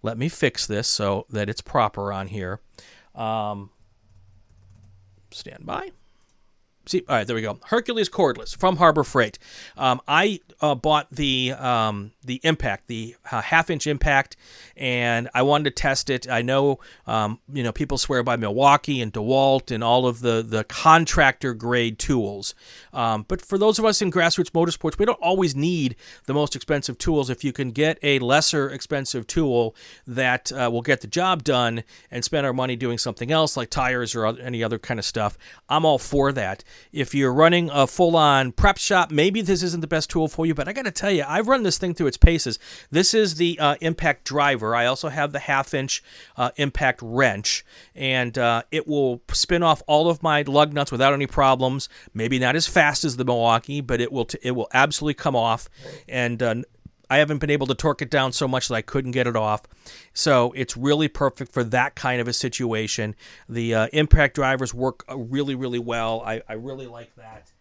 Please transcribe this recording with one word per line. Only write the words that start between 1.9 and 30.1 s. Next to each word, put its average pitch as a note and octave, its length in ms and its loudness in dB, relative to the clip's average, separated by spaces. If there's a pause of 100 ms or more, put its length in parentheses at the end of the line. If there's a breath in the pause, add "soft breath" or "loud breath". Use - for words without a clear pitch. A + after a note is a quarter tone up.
on G2 140 -6
here. F#2+ 340 -10 (540 loud breath)
Um, G#2 560 -6 (1600)
stand - 340 -18
by. - 280 -10 (920)
See, - 220 -2
all C#3 80 0
right, G#2 100 0
there A#2+ 80 -4
we A2+ 60 -2
go. G#2+ 240 -6
Hercules A3+ 460 -2
cordless B2+ 440 -2
from F#3 220 2
Harbor D3+ 280 4
Freight. A2 340 0 (360 loud breath)
Um, B2+ 320 0
I, F3+ 340 2 (200)
uh, D3+ 140 2
bought D3+ 360 0
the, C3 420 -2
um, A2 600 -2 (100)
the B2 200 -8
Impact, C3+ 460 -2
the, A2+ 280 -10 (160)
uh, A#2 80 -2
half-inch E3 460 0
Impact, C#3+ 500 0 (400 loud breath)
and A#2+ 560 -2
I B2 80 0
wanted D3 240 2
to C#3+ 60 -2
test - 400 -2
it. B2+ 180 -4
I A#2+ 140 0
know, C3+ 380 0 (260 loud breath)
um, A2 340 -2 (100)
you C#3 120 -6
know, A#2 100 -2
people C#3 240 -4
swear B2+ 260 -2
by A#2+ 140 0
Milwaukee C3 640 2
and A2+ 100 -6
DeWalt C3 600 0
and A2+ 120 -4
all B2 240 4
of A#2 140 -2
the, A2+ 260 0
the A2 180 -2
contractor-grade B2 1300 2
tools. G2+ 560 -2 (380 loud breath)
Um, A2+ 360 -2
but F#3 120 -4
for - 160 -4
those G#3 220 4
of A3 80 2
us G#3+ 160 2
in F#3+ 80 2
grassroots F3 400 2
motorsports, E3 480 0
we G#3 80 2
don't A#3 160 -2
always F3 340 2
need D3 400 0 (300 loud breath)
the C3+ 80 -4
most D3 200 0
expensive C#3 440 -6
tools. D3 320 0
If B2 140 -6
you C3+ 100 -2
can C3 160 -4
get D3+ 320 0
a C#3+ 160 2
lesser C#3 500 2
expensive C3+ 580 -6
tool A#2+ 480 0 (320 loud breath)
that, B2+ 460 -2